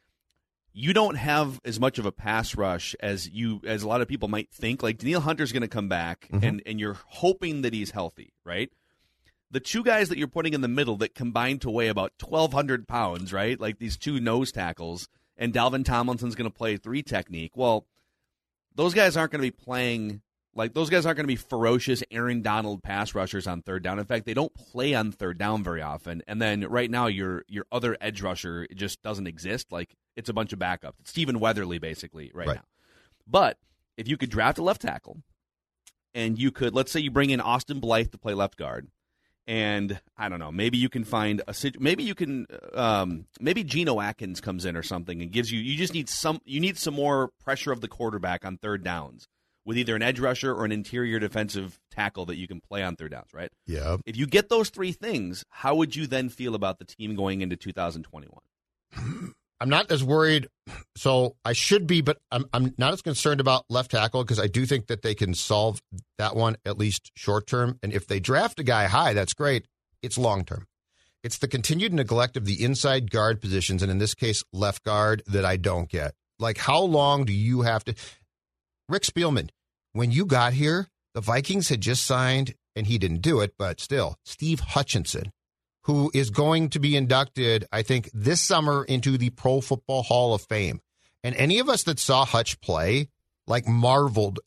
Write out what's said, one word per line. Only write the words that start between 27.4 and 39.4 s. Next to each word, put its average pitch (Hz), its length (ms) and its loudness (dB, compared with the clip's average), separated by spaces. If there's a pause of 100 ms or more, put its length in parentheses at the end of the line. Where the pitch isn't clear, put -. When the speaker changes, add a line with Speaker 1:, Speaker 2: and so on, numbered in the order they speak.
Speaker 1:
your 101 240 -8
other 120 300 -2
edge 104 200 -6
rusher 87 540 -6
just 98 260 -8
doesn't 98 260 -6
exist. 87 440 -8
Like, 87 240 -8 (220)
it's 117 100 -12
a 120 60 -4
bunch 107 180 -2
of 101 80 -8
backups. 90 400 -4
It's - 120 -20
Stephen 135 280 0
Weatherly, 101 380 0
basically, 80 560 -12
right 82 160 -8
Speaker 2:
Right. 69 80 0
Speaker 1:
now. - 60 -20 (600)
But 160 340 2 (360)
if 113 140 -6
you 147 80 0
could 127 140 -2
draft 110 260 2
a 165 60 -4
left 185 180 0
tackle, - 400 -8 (920)
and 113 240 -2
you 127 140 2
could, 120 220 0
let's 131 180 0
say 160 80 -2
you 147 120 -2
bring 139 180 2
in 131 100 2
Austin 127 400 -2
Blythe 117 320 0
to - 60 -18
play 107 160 -4
left 98 240 -2
guard, 69 300 -8 (580)